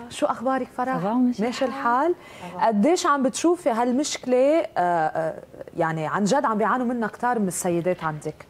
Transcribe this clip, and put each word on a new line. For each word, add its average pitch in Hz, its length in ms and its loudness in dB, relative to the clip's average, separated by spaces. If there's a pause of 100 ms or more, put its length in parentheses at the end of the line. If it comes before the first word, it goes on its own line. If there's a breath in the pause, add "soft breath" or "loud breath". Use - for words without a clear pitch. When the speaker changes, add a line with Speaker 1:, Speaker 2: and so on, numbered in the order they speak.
Speaker 1:
شو - 180 -4
أخبارك 247 400 -2
فرح؟ 254 320 -4
Speaker 2:
صباح 190 140 -2
ومشي 247 300 2
Speaker 1:
ماشي 247 220 -2
Speaker 2:
الحال؟ 262 460 0
Speaker 1:
الحال؟ 359 40 2 (380 loud breath)
Speaker 2:
صباح. 180 140 0
Speaker 1:
قديش 233 400 4
عم 285 160 2
بتشوفي 311 480 2
هالمشكلة، 254 920 2
آه، 302 60 -2 (120)
آه، 165 560 0 (420)
يعني 160 300 -2
عن 160 180 0
جد 247 200 2
عم 226 140 0
بيعانوا 220 280 0
منها 233 220 -2
كتار 240 300 -2
من 202 100 0
السيدات 175 560 -2
عندك؟ 156 300 -6 (160)